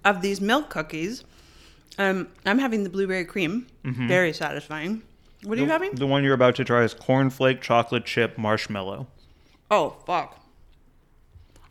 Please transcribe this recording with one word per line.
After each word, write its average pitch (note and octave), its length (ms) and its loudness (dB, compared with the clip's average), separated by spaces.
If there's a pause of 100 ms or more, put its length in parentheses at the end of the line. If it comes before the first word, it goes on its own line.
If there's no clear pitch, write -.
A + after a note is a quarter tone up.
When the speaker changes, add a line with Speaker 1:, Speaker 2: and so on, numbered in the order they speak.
Speaker 1:
of G3 160 2
these G3 200 -2
milk B3+ 280 0
cookies. E3 540 -8 (760)
Um, F#3+ 300 0 (180)
I'm G#3+ 140 2
having A3+ 240 0
the F#3+ 60 -4
blueberry F#3 360 -2
cream. G3 420 -4 (180)
Speaker 2:
Mm-hmm. B2+ 220 -4
Speaker 1:
Very F3+ 260 2
satisfying. D#3 680 -6 (420)
What G#3+ 140 -4
are C4 40 0
you C#4+ 60 0
Speaker 2:
The, D#4+ 60 0
Speaker 1:
having? F#4 220 -2
Speaker 2:
the C3+ 120 -2
one C#3 160 2
you're C#3 100 4
about B2 240 6
to C3+ 80 0
try A#2+ 180 4
is A2 100 0
cornflake C3 680 2
chocolate A#2 440 0
chip A2+ 320 -2
marshmallow. G#2+ 680 -2 (640)
Speaker 1:
Oh, G3 240 2 (100)
fuck. E3 340 -4 (1300)